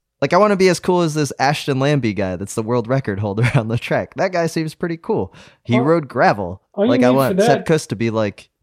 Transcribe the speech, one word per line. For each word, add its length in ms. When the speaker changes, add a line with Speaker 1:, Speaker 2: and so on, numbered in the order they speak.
Speaker 1:
Like, 100
I 60
wanna 180
be 140
as 100
cool 220
as 100
this 260
Ashton 400
Lambie 360
guy 220
that's 180
the 80
world 260
record 320
holder 300
<laughs> 40
on 140
the 80
track. 380
That 180
guy 140
seems 280
pretty 220
cool. 380
He 120
Speaker 2:
All, 80
Speaker 1:
rode 240
gravel. 540
Speaker 2:
all 140
you 40
Speaker 1:
Like, 120
I 60
Speaker 2:
need 40
for 40
Speaker 1:
want 200
Speaker 2:
that 100
Speaker 1:
Sepp 200
Kuss 220
to 80
be 120
like, 400